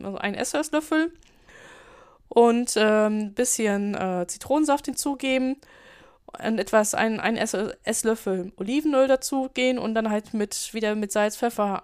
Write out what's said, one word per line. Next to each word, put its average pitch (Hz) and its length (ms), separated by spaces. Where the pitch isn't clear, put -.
also 196 160
ein 202 180
Esslöffel 311 760
und, 233 480
ähm, 214 580
bisschen, 202 640
äh, 180 320
Zitronensaft 285 580
hinzugeben 262 680
und - 320
etwas, 214 340
ein, 220 260
ein 226 180
Ess-, 214 360
Esslöffel 208 760
Olivenöl 269 500
dazugehen 262 720
und 220 160
dann 220 160
halt 214 240
mit, - 400
wieder 214 180
mit 214 180
Salz, 214 260
Pfeffer, 208 460